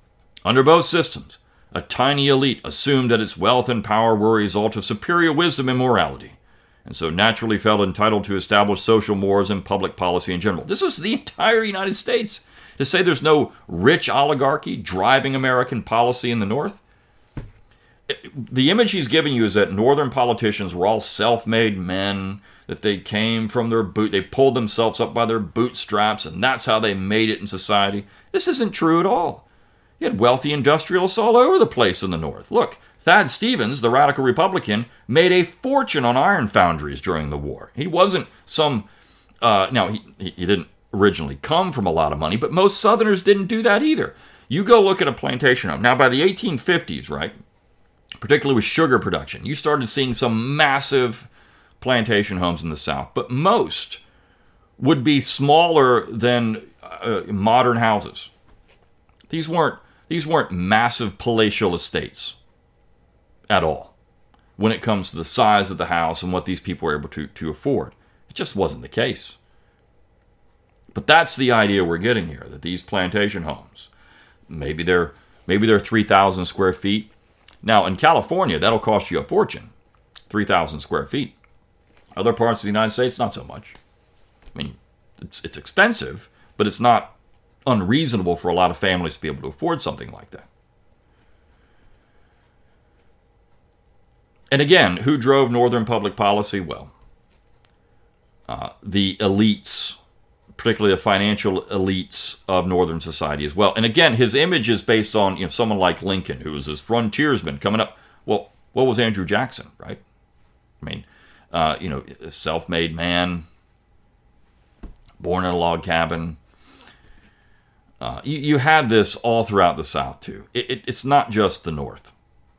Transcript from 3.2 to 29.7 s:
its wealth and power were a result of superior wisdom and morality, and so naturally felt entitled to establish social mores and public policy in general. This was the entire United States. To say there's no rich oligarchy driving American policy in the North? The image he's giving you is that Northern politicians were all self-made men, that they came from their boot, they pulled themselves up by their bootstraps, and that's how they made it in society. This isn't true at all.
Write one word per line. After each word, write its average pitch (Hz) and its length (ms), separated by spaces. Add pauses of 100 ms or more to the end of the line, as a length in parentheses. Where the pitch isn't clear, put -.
its 104 160
wealth 120 320
and 113 140
power 110 320
were 107 240
a 104 40
result 104 320
of 104 100
superior 165 460
wisdom 143 380
and 127 80
morality, 92 540 (540)
and - 100
so 82 140
naturally 107 480
felt 107 240
entitled 104 420
to 98 120
establish 101 460
social 107 340
mores 98 340
and 98 140
public 95 320
policy 90 380
in 87 80
general. 87 240
This 202 160
was 370 160
the 196 160
entire 220 500
United 196 320
States. 240 460 (360)
To 139 80
say 180 160
there's 170 200
no 151 320 (140)
rich 92 420
oligarchy 139 640
driving 120 600
American 127 480
policy 120 480
in 117 80
the 104 60
North? 135 360 (1500)
The 131 340
image 220 220
he's 165 160
giving 151 260
you 113 120
is 98 80
that 98 180
Northern 131 380
politicians 107 640
were 87 100
all 107 140
self-made 110 800
men, 95 640 (260)
that - 140
they 104 160
came 110 500
from 113 220
their 113 120
boot, 107 300
they 98 100
pulled 131 340
themselves 113 440
up 110 140
by 117 120
their 113 140
bootstraps, 107 840
and 85 180
that's 127 220
how 110 140
they 110 140
made 104 360
it 107 100
in 101 80
society. 101 580 (260)
This 370 160
isn't 262 240
true 165 280
at 185 60
all. 175 420 (520)